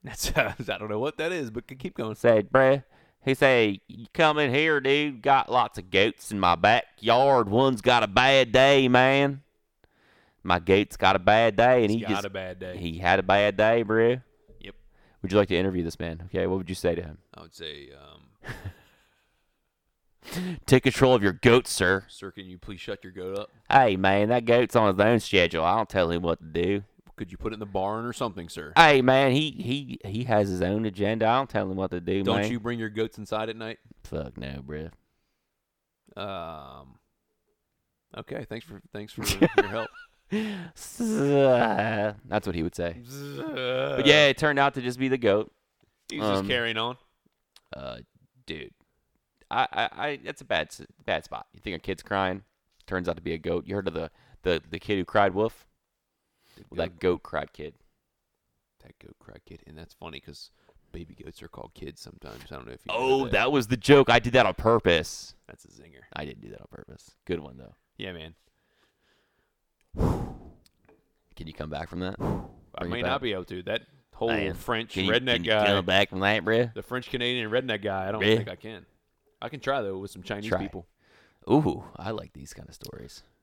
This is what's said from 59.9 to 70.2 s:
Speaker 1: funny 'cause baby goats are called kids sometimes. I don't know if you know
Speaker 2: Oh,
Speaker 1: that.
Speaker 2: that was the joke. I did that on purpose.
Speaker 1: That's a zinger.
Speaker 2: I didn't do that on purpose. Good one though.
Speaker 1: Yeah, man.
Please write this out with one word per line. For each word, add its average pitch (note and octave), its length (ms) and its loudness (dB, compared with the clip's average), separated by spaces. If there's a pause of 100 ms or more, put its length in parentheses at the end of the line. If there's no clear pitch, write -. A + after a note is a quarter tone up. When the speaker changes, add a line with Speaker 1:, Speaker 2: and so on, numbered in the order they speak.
Speaker 1:
funny D#2+ 260 -16
'cause - 300 -20 (420)
baby E2+ 300 -16
goats - 200 -20
are - 60 -20
called - 260 -20
kids D2 260 -18
sometimes. B1+ 500 -20
I - 40 -16
don't B1+ 120 -16
know A#1 60 -18
if - 140 -20
you - 60 -10
know A2+ 60 -6
Speaker 2:
Oh, C3 260 0
Speaker 1:
that. A#2+ 80 -2
Speaker 2:
that A#2 200 2
was C3 140 0
the B2 100 -2
joke. C#3 320 4
I A#2+ 120 4
did A#2+ 140 -6
that B2 120 6
on F#2 80 0
purpose. F#2+ 800 0 (140)
Speaker 1:
That's - 180 -20
a - 20 -20
zinger. C2 320 -20 (140)
Speaker 2:
I D2+ 100 -10
didn't A#1 160 -16
do G#1+ 100 -20
that G1+ 100 -20
on - 100 -20
purpose. - 460 -20 (100)
Good E2+ 140 -6
one C2 180 -18
though. - 160 -20 (240)
Speaker 1:
Yeah, F#2+ 140 -12
man. E2 220 -16 (3000)